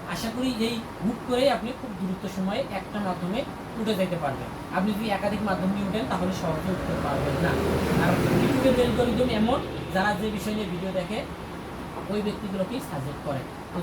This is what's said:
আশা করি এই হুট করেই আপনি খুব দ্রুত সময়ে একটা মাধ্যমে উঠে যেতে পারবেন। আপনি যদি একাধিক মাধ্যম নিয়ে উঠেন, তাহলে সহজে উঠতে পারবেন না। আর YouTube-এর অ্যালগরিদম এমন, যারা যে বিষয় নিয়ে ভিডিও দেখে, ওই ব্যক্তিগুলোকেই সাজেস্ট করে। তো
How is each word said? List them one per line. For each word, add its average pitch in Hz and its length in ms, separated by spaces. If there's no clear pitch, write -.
আশা 220 220
করি 254 140
এই 240 80
হুট 226 140
করেই 254 260
আপনি 196 140
খুব 254 200
দ্রুত 185 240
সময়ে 196 240
একটা - 180
মাধ্যমে 180 320
উঠে 220 220
যেতে 180 220
পারবেন। 123 260
আপনি 190 200
যদি 220 100
একাধিক 202 320
মাধ্যম 180 260
নিয়ে 202 140
উঠেন, 220 220
তাহলে 185 300
সহজে 165 340
উঠতে - 180
পারবেন 139 300
না। - 60
আর - 80
YouTube-এর 254 460
অ্যালগরিদম 233 420
এমন, 240 200
যারা 190 140
যে 220 60
বিষয় 214 200
নিয়ে 208 160
ভিডিও 185 260
দেখে, 185 180
ওই 208 140
ব্যক্তিগুলোকেই 196 640
সাজেস্ট 139 380
করে। 135 140
তো 180 100